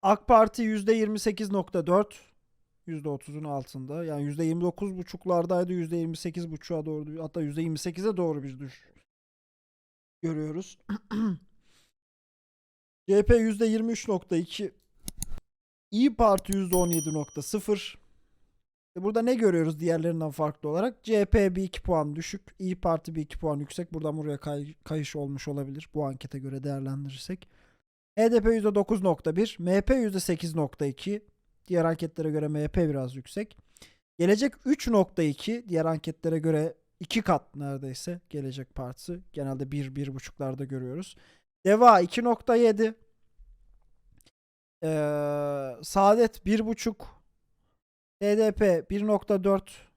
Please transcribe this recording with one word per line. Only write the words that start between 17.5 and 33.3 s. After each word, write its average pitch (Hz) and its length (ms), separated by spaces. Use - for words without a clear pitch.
E, 180 60
burada 214 200
ne 254 120
görüyoruz 165 460
diğerlerinden 165 500
farklı 151 380
olarak? 196 360
C 220 160
H 202 40
P 196 320
bir 190 60
iki - 200
puan 151 340
düşük, - 420
İYİ 185 220
Parti 165 340
bir 156 80
iki - 160
puan 151 200
yüksek. 160 360
Buradan 156 220
buraya 147 220
kay-, 147 360
kayış 156 320
olmuş 139 320
olabilir 139 460
bu 147 120
ankete 135 320
göre 135 260
değerlendirirsek. 139 840
H 226 160
D 233 80
P 226 140
yüzde 208 200
dokuz 202 280
nokta 170 340
bir, 220 220
M 180 180
H 202 40
P 254 140
yüzde 214 260
sekiz 165 340
nokta 151 320
iki. 202 380
Diğer 170 180
anketlere 160 460
göre 151 180
M 151 140
H 151 60
P 170 200
biraz 131 280
yüksek. - 420